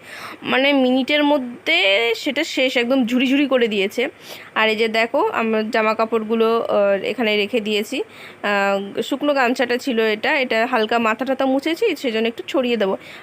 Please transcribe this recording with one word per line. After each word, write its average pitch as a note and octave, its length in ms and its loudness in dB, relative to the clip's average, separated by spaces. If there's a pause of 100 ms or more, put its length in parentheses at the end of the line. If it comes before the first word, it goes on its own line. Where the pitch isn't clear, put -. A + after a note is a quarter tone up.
(420)
মানে C4+ 300 2
মিনিটের C4+ 520 2
মধ্যে D4+ 920 0
সেটা C#4+ 280 -2
শেষ, C4 320 0
একদম B3 300 2
ঝুড়ি B3 240 2
ঝুড়ি C#4 160 2
করে B3+ 220 2
দিয়েছে। G#3 400 -2 (460)
আর A3 140 2
এই A3 80 0
যে A3+ 120 2
দেখো, A3+ 320 0 (120)
আমার A3 380 -2
জামা A3 240 2
কাপড়গুলো, A3+ 540 0 (120)
আহ, G3+ 440 0
এখানে G#3+ 320 0
রেখে G#3 240 0
দিয়েছি। G#3+ 420 -4
আহ, G3 1000 -2
শুকনো D4 320 -2
গামছাটা B3 420 0
ছিল B3+ 240 -2
এটা, A3 380 0
এটা A#3+ 280 0
হালকা A#3 320 0
মাথা A3+ 260 0
টাথা C4+ 220 0
মুছেছি, D#4+ 500 0
সেজন্য A3+ 320 -2
একটু - 200 -8
ছড়িয়ে B3 280 0
দেবো। G3 200 0 (260)